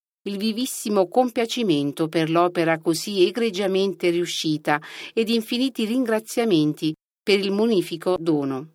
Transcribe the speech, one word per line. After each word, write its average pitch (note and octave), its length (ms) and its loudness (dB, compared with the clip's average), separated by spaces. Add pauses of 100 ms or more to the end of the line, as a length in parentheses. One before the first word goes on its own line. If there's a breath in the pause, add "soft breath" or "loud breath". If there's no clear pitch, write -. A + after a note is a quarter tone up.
(240)
il G3+ 140 -6
vivissimo G#3 680 -2
compiacimento G3 1040 0
per D#3+ 200 0
l'opera E3+ 500 2
così F3 460 2
egregiamente G3 840 0
riuscita D#3+ 720 -2 (320 loud breath)
ed A3+ 160 0
infiniti A#3 560 -2
ringraziamenti G#3+ 1080 0 (300)
per G3+ 160 4
il G3 120 -2
munifico F#3 680 0
dono. D3 560 -2